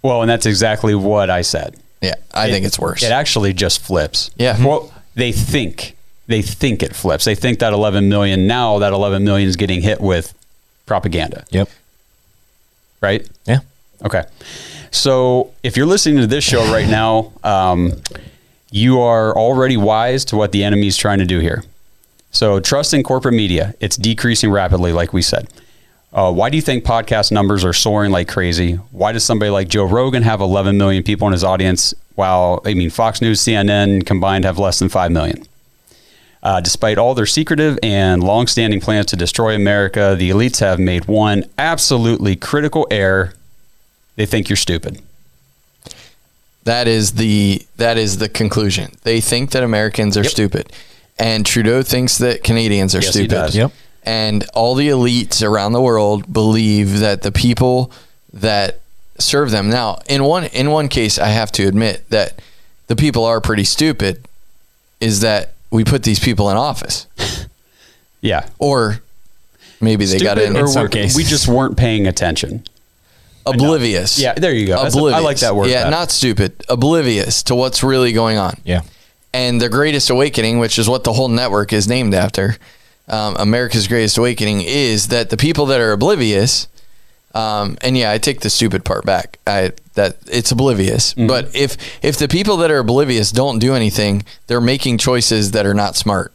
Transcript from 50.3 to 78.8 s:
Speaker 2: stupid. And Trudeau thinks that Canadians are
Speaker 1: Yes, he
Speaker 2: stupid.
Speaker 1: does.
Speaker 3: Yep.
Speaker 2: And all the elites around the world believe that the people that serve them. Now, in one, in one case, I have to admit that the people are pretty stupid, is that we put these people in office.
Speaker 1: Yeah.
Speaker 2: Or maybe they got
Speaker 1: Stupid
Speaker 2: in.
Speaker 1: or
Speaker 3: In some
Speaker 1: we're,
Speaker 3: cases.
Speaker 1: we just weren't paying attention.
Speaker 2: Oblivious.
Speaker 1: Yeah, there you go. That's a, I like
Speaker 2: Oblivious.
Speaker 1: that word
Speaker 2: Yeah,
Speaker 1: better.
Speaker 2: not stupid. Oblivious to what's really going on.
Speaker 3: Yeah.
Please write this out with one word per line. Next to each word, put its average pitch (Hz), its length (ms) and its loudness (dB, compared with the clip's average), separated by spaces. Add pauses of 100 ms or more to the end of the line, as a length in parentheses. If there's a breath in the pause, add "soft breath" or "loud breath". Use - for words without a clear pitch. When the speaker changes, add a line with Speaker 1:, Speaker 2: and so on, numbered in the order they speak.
Speaker 2:
stupid. - 420 -2 (460 loud breath)
And 113 280 0
Trudeau 120 360 2
thinks 127 360 0
that 120 260 -2
Canadians 104 500 2
are 92 40 0
Speaker 1:
Yes, 101 160 0
he 104 100 2
Speaker 2:
stupid. 110 60 -4
Speaker 1:
does. 87 260 0
Speaker 3:
Yep. 120 160 2 (320 soft breath)
Speaker 2:
And 110 400 -2 (100)
all 117 200 2
the 143 140 2
elites 123 540 0
around 104 300 0
the 120 80 2
world 107 500 2
believe 107 720 2
that 101 220 0
the 101 100 -4
people 127 580 2 (440 loud breath)
that 101 460 -2 (380)
serve 143 320 0
them. 104 200 0
Now, 113 380 -2
in 139 160 0
one, 165 200 0
in 135 260 -2
one 151 180 0
case, 113 300 0
I 95 100 0
have 107 240 0
to 98 140 0
admit 104 440 0
that 104 240 0 (520 soft breath)
the 117 100 -2
people 123 280 2
are 117 160 0
pretty 104 240 0
stupid, - 640 -2 (720)
is 107 200 0
that 107 320 0 (180)
we 113 140 2
put 139 180 2
these 104 180 2
people 101 300 2
in 98 80 0
office. - 480 -4 (1120 loud breath)
Speaker 1:
Yeah. 95 260 -2 (120)
Speaker 2:
Or 117 420 0 (800 loud breath)
maybe 110 240 2
they 95 140 0
got 101 200 2
Speaker 1:
Stupid 107 120 2
Speaker 2:
in. 104 60 0
Speaker 1:
or - 100 2
Speaker 3:
In - 20 2
some 135 160 0
Speaker 1:
we're, 101 40 -4
Speaker 3:
cases. 104 280 0
Speaker 1:
we 156 80 0
just 147 240 0
weren't 127 300 2
paying 110 280 2
attention. 87 580 -4 (800 soft breath)
Speaker 2:
Oblivious. 123 720 0
Speaker 1:
Yeah, 127 160 0
there - 180 0
you 110 140 0
go. 95 160 0
That's 139 120 -2
a, 139 40 2
I 147 40 2
like 147 180 2
Speaker 2:
Oblivious. 143 200 0
Speaker 1:
that 107 160 0
word 101 140 2
Speaker 2:
Yeah, 123 140 2
Speaker 1:
better. - 60 0
Speaker 2:
not 170 200 -2
stupid. 104 580 -2
Oblivious 123 760 0
to 127 100 0
what's 127 280 0
really 131 300 2
going 110 260 2
on. 95 260 -4
Speaker 3:
Yeah. 87 180 0 (500 soft breath)